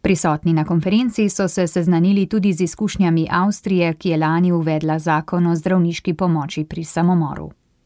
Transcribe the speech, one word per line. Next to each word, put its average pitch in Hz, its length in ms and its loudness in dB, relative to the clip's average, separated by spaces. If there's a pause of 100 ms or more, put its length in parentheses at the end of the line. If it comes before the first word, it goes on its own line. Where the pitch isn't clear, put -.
Prisotni 165 520 0
na 156 120 0
konferenci 208 640 0
so 190 200 -2
se 180 180 -2
seznanili 180 600 2
tudi 202 260 0
z 165 80 -2
izkušnjami 175 720 0
Avstrije, 180 640 0
ki 180 140 -4
je 160 80 2
lani 165 360 2
uvedla 156 460 0
zakon 160 480 0
o 170 100 2
zdravniški 170 580 0
pomoči 156 500 -2
pri 165 200 -10
samomoru. 160 680 -2 (360)